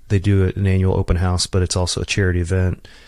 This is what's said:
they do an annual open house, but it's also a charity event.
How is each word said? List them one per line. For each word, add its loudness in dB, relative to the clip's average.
they 2
do 2
an -2
annual 2
open 0
house, 0
but 0
it's -2
also -2
a -4
charity 0
event. -2